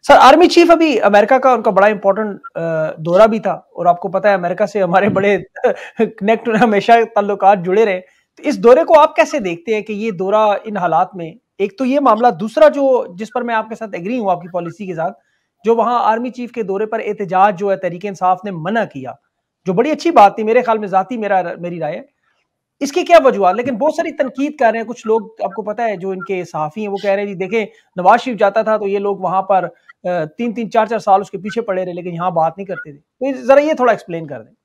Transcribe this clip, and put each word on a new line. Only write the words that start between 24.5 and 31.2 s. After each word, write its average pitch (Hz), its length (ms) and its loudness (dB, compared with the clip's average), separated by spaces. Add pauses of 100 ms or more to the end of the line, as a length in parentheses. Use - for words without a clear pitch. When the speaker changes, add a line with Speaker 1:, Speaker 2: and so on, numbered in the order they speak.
Speaker 1:
कर 247 60 2
रहे 220 120 2
हैं 226 80 -6
कुछ 226 220 -14
लोग, 220 360 -2
आपको 196 180 -8
पता 208 220 -8
है 214 140 -4
जो 190 160 -8
इनके 185 320 -8
सहाफ़ी 156 360 -8
हैं 208 80 -6
वो 196 140 -6
कह 202 100 0
रहे 202 120 -4
हैं, - 20 -10
"जी 202 80 -10
देखें, 190 320 -6 (300)
नवाज 190 220 4
शरीफ 240 180 -8
जाता 202 260 0
था 220 140 -2
तो 208 100 -6
ये 196 120 -4
लोग 196 220 -4
वहाँ 185 200 -2
पर, 190 240 0
अ, - 40 -8 (380)
तीन 180 460 -6
तीन 220 160 -8
चार 220 180 0
चार 220 120 -4
साल 196 220 2